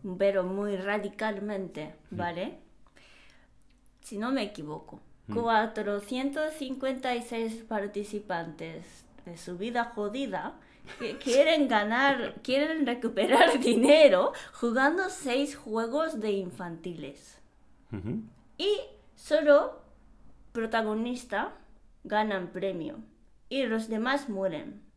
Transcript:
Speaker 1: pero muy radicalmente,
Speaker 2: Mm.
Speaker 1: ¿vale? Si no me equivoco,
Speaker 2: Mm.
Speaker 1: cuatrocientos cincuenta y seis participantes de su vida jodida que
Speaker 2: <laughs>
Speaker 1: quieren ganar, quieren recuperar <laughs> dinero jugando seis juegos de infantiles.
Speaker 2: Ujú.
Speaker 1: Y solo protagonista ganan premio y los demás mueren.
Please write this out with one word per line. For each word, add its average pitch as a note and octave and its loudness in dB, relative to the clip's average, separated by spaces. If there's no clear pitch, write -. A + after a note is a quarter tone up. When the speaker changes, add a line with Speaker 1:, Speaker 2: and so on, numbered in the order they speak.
Speaker 1:
pero G3 4
muy G3 -2
radicalmente, G3+ -6
Speaker 2:
Mm. F3+ -10
Speaker 1:
¿vale? F3 -6
Si - -14
no A#3 -2
me C4+ 0
equivoco, D#3 -10
Speaker 2:
Mm. G#3 -8
Speaker 1:
cuatrocientos A#3 0
cincuenta C4 -4
y A#3 -2
seis A3+ -6
participantes F#3 -6
de E3+ -14
su F3+ -12
vida A#3 -2
jodida G#3 -6
que A#3 -8
Speaker 2:
<laughs> - -16
Speaker 1:
quieren C#4+ 4
ganar, A#3 2
quieren D4 0
recuperar A#3+ 4
<laughs> - 0
dinero B3 8
jugando C#4+ 0
seis C#4 -2
juegos A#3 -2
de G#3+ -2
infantiles. F3 -8
Speaker 2:
Ujú. A2+ -6
Speaker 1:
Y F#4+ -2
solo D4+ 4
protagonista A3+ -2
ganan G#3 0
premio F3+ -4
y C4 0
los A3 -2
demás B3 -2
mueren. F#3+ -4